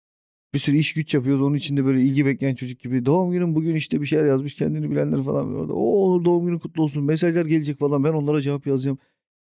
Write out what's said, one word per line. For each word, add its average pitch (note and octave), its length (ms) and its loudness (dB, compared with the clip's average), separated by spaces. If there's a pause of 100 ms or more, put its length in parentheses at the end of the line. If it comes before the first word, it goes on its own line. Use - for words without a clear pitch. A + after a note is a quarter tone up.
(540)
Bir C#3+ 40 0
sürü C#3+ 180 2
iş D#3 180 2
güç D#3 200 -4
yapıyoruz, C3+ 280 2
onun C#3+ 120 2
içinde C#3 300 -2
böyle C3 180 2
ilgi C3+ 240 2
bekleyen C3+ 280 0
çocuk B2 260 -12
gibi. B2 260 -2
"Doğum F3+ 260 2
günüm F3 220 0
bugün." D#3+ 200 0
işte D#3 260 -2
bir D3 60 -4
şeyler D3+ 200 2
yazmış, C3+ 280 0
kendini D3+ 360 -4
bilenler D3 320 -2
falan C#3 320 -4
orada. - 180 -6
"Oo, - 340 2
Onur F3+ 180 2
doğum F3 220 2
günün F3 120 -2
kutlu D#3+ 240 -4
olsun." D3 220 -2
Mesajlar E3 420 0
gelecek D3+ 320 0
falan, C#3+ 260 2
ben D#3+ 80 2
onlara D3+ 280 0
cevap C#3 260 -4
yazacağım. C3+ 320 -2 (520)